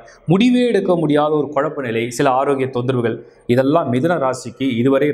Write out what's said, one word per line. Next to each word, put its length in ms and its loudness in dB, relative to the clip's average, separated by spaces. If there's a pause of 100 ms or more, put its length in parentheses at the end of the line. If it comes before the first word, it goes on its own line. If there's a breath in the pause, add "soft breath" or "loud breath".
(320 loud breath)
முடிவே 400 2
எடுக்க 320 0
முடியாத 360 2
ஒரு 160 -2
குழப்ப 320 -4
நிலை, 160 -2 (140)
சில 120 2 (120)
ஆரோக்கிய 260 0 (100)
தொந்தரவுகள், 400 0 (360 loud breath)
இதெல்லாம் 420 2
மிதுன 300 0
ராசிக்கு 420 -4 (140)
இதுவரை 320 2